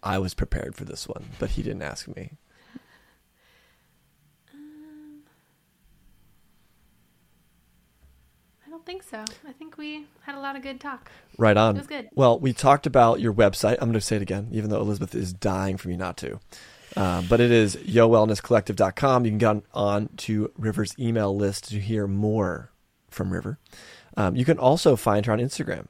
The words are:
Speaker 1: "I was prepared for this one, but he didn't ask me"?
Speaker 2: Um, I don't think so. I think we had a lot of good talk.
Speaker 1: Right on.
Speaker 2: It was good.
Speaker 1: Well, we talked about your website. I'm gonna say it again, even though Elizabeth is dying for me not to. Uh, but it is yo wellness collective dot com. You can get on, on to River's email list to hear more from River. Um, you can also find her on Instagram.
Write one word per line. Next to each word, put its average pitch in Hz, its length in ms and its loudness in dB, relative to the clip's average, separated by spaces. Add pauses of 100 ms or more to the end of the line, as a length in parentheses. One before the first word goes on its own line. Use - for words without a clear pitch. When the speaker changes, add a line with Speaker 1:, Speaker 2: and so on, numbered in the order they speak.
Speaker 1:
"I 95 160 -2
was 92 160 -4
prepared - 400 -6
for - 100 -14
this - 220 -14
one, - 180 -12 (140)
but - 120 -4
he - 120 -4
didn't - 180 -8
ask - 260 -12
me"? - 260 -14 (2250)
Speaker 2:
Um, 302 680 -20 (3500)
I 285 40 -20
don't 330 160 -18
think 370 180 -14
so. 220 200 -14 (240)
I 269 60 -20
think 311 240 -20
we 302 280 -12 (160)
had 285 140 -12
a 277 40 -14
lot 277 160 -8
of 269 60 -14
good 262 180 -12
talk. 277 320 -14 (260)
Speaker 1:
Right 107 200 4
on. 107 180 4
Speaker 2:
It 101 40 -6
was - 80 -14
good. 277 260 -12
Speaker 1:
Well, 123 260 4
we 135 140 -2
talked 139 320 2
about 123 340 4
your 117 140 0
website. 104 460 4
I'm 120 100 0
gonna 110 120 0
say - 140 -2
it 101 60 -2
again, 98 300 -6
even 110 180 -4
though 107 120 0
Elizabeth 101 340 -4
is 92 180 -4
dying 95 440 -2
for - 120 -10
me 87 80 -4
not 90 200 -6
to. 62 220 -10 (560)
Uh, 90 320 0
but 117 140 4
it 120 100 6
is 107 320 4
yo 113 260 6
wellness 107 320 4
collective 107 340 0
dot 95 200 2
com. 127 300 2
You 110 60 0
can 107 60 -2
get 113 100 4
on, 104 160 0 (100)
on 104 440 0
to 107 400 -2
River's 107 400 -4
email 113 380 0
list 101 340 -2
to 104 100 -6
hear 104 280 -2
more 101 640 -2 (380)
from 95 240 -6
River. 98 260 -6 (580)
Um, 98 180 0
you 127 100 0
can 160 120 4
also 139 380 4
find 104 300 0
her 117 80 0
on 107 60 0
Instagram. 120 500 -6